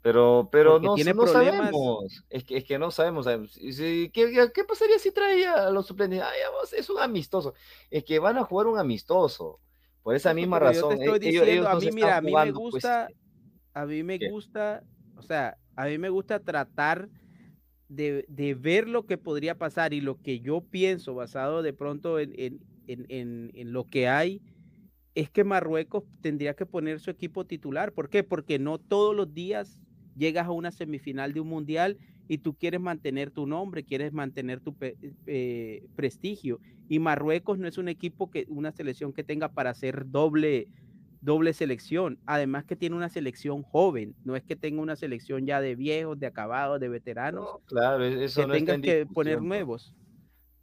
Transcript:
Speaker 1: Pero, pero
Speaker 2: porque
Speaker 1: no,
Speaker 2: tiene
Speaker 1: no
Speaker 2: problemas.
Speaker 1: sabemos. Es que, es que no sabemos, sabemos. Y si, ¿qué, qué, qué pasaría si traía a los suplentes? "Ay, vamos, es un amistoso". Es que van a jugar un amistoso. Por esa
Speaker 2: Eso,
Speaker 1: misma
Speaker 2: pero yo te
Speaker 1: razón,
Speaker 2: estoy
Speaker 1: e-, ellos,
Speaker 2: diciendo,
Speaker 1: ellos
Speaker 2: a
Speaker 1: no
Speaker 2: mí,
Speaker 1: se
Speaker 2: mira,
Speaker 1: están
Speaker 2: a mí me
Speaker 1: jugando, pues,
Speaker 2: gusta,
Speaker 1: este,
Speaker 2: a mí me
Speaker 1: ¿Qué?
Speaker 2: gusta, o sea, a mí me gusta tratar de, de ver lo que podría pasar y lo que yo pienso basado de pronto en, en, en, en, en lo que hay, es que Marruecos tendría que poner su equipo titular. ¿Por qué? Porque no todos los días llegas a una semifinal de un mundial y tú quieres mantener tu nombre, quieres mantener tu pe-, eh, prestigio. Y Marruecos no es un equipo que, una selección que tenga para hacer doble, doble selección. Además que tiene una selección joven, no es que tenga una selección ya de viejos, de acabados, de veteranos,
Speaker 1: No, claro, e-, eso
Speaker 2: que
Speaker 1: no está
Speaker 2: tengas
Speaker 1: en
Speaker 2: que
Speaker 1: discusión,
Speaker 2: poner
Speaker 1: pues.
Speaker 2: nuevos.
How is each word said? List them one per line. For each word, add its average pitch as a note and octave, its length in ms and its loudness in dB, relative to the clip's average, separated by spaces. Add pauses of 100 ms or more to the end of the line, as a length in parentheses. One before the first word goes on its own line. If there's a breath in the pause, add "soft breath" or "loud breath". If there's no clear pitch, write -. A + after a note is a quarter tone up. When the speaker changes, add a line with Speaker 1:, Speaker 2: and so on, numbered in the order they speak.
Speaker 1:
Pero, A#2+ 500 8
pero D#3 280 10
Speaker 2:
porque - 0 -
Speaker 1:
no, G3 140 4
Speaker 2:
tiene F3 200 4
Speaker 1:
no A#3 120 6
Speaker 2:
problemas. B3+ 460 6
Speaker 1:
sabemos. A#2 560 -2
Es B2+ 160 -8
que, - 140 -4
es C3 60 -6
que C#3 140 -2
no E3 120 -2
sabemos, D#3+ 340 0
sabemos. A#2 320 -2
Y C3 160 -12
si, E3 400 -2
¿qué, A#3 200 4
qué, B3 200 6
qué G4+ 120 0
pasaría A4 340 4
si G4 140 0
traía F#4 540 4
a F#3+ 40 2
los G3 160 0
suplentes? F#3 340 -2
"Ay, B2+ 200 -2 (120)
vamos, C5+ 220 -6
es G#4+ 160 -2
un G4 100 -2
amistoso". E3+ 540 -2 (360 soft breath)
Es D3 140 -2
que D#3 140 2
van G#3 180 4
a B3+ 80 2
jugar G3+ 220 2
un A3 120 2
amistoso. C3+ 840 0 (420)
Por A#2 120 2
esa D#3+ 200 4
Speaker 2:
Eso, - 0 -
Speaker 1:
misma F3 240 2
Speaker 2:
pero C#3 120 8
yo C3 140 4
te D3 100 2
Speaker 1:
razón, - 0 -
Speaker 2:
estoy C#3 280 2
Speaker 1:
e-, E3 60 0
ellos, E3 160 6
Speaker 2:
diciendo, - 80 6
Speaker 1:
ellos - 140 4
Speaker 2:
a - 80 4
Speaker 1:
no - 60 2
Speaker 2:
mí, - 60 0
Speaker 1:
se - 40 2
Speaker 2:
mira, G3 260 4
Speaker 1:
están - 20 4
Speaker 2:
a - 20 2
mí - 160 2
me D#3 140 6
Speaker 1:
jugando, C#3 180 -4
pues, - 160 -4
Speaker 2:
gusta, A#3+ 240 0
Speaker 1:
este, - 80 -20 (560)
Speaker 2:
a D3 140 -6
mí D#3 160 -4
me F#3 160 -4
Speaker 1:
¿Qué? G3 100 -4
Speaker 2:
gusta, G#3 540 -6 (340)
o - 60 -20
sea, C#3+ 340 -4 (200)
a C3+ 100 -4
mí D3+ 120 -4
me F#3+ 120 -4
gusta G3 300 -2
tratar D#3 680 -2 (800 soft breath)
de, C#3+ 400 -4
de C#3+ 260 -4
ver E3+ 340 2
lo A#3 180 -2
que F3+ 120 -4
podría D#3+ 380 -4
pasar D#3+ 380 -2
y C#3+ 60 -2
lo C3+ 200 -6
que B2+ 200 -6
yo D3+ 220 -4
pienso F#3 520 -2
basado C3+ 480 -4
de D3 100 -4
pronto D3 460 -4
en, C#3+ 180 -4
en, C3 240 -8 (260)
en, B2 220 -12
en, A#2+ 460 -10
en A#2+ 180 -14
lo B2 140 -4
que B2+ 220 0
hay, E3 340 0 (720 soft breath)
es D#3 160 -4
que G#3 140 4
Marruecos F3 600 -2 (180)
tendría D3 320 -2
que F#3 120 -6
poner D#3 340 -6
su F#3 100 -10
equipo F3 360 -8
titular. D#3 460 -6
¿Por D3 180 -6
qué? G3+ 140 2
Porque D#3 340 -2
no D3+ 200 -2
todos G#3 360 2
los F#3 180 -2
días G3 460 -6 (380)
llegas D#3+ 300 0
a F3 60 -4
una E3+ 200 -6
semifinal C#3+ 600 -6
de D#3 80 -4
un D#3 80 -6
mundial D#3+ 500 -2 (280 soft breath)
y D3+ 120 -4
tú D3 180 -4
quieres F3 240 -4
mantener C#3+ 500 -6
tu D3 160 -8
nombre, E3 380 -6
quieres C#3 280 -6
mantener C3+ 480 -8
tu C#3+ 140 -12
pe-, B2+ 220 -10 (300)
eh, A#2+ 680 -6
prestigio. C#3 680 -4 (280 soft breath)
Y D3+ 100 2
Marruecos D#3+ 600 0
no F3+ 100 -6
es E3 100 -10
un F3+ 100 -4
equipo F3 420 -6
que, C#3+ 180 -4
una D3+ 240 -8
selección C#3 400 -8
que D3 120 -8
tenga D3+ 280 -4
para B2+ 180 -2
hacer C3 400 -6
doble, D3+ 580 2 (520 soft breath)
doble D#3 320 2
selección. D3+ 760 -2
Además C#3+ 380 -2
que F3 120 -6
tiene E3+ 200 -4
una F3 120 -6
selección C#3+ 540 -6
joven, D3+ 520 0 (100)
no C3 120 -4
es B2+ 60 -6
que D#3 140 -8
tenga D#3 260 -6
una D#3 140 -6
selección C3+ 500 -8
ya C#3 140 0
de C3 160 -4
viejos, D3+ 420 -4
de C#3 80 -8
acabados, C3 540 -4
de B2+ 80 -4
veteranos, B2 560 -8
Speaker 1:
No, - 220 -14
claro, B2+ 380 2
e-, B2+ 200 0
eso C3+ 180 0
Speaker 2:
que C3+ 40 2
Speaker 1:
no C#3 80 0
está D#3 40 4
Speaker 2:
tengas D#3+ 160 2
Speaker 1:
en C#3+ 80 -4
Speaker 2:
que D#3 240 2
Speaker 1:
discusión, - 80 -14
Speaker 2:
poner D#3 320 0
Speaker 1:
pues. - 20 -4
Speaker 2:
nuevos. E3 460 -6 (680)